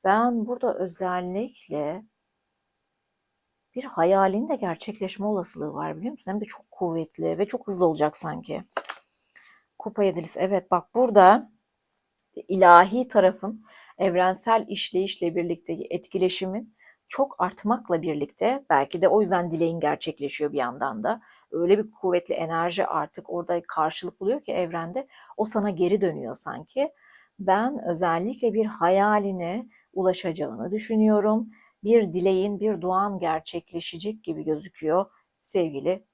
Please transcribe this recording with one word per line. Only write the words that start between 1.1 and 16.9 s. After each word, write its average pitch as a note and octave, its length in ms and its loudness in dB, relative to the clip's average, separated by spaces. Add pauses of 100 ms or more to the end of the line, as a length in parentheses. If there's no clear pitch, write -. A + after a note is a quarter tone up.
bir C4 100 -8
hayalin F#3+ 640 2
de D#4 80 -2
gerçekleşme G3 720 -8
olasılığı E3+ 480 -6
var, D#3 220 -6
biliyor F#3+ 160 -10
musun? F#3+ 200 -12
Hem G#3 80 -4
de G#3+ 40 -6
çok - 260 -18
kuvvetli E3 680 -4
ve G3+ 80 0
çok B3 200 -8
hızlı F#3 200 0
olacak D3+ 300 0
sanki. D#3 480 -10 (1120)
Kupa G#3 260 -2
yedilisi. E3+ 360 -2
Evet, F#3+ 300 -2
bak, - 240 -2
burada G#3+ 560 8 (840)
ilahi F#3 760 8
tarafın F#3+ 560 2 (340)
evrensel F#3 680 2
işleyişle F#3 680 -4
birlikte E3+ 360 -4 (180)
etkileşimin F#3 880 -4 (320)